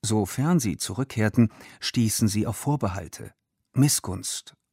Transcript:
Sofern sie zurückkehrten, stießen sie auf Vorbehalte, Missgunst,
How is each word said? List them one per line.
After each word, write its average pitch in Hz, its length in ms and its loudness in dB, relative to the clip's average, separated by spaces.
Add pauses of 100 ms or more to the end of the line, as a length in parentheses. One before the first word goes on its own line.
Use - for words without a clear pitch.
Sofern 113 580 0
sie 107 180 -2
zurückkehrten, 110 720 2 (300)
stießen 113 460 0
sie 104 200 0
auf 113 80 -4
Vorbehalte, 95 760 -4 (400)
Missgunst, - 800 0 (180)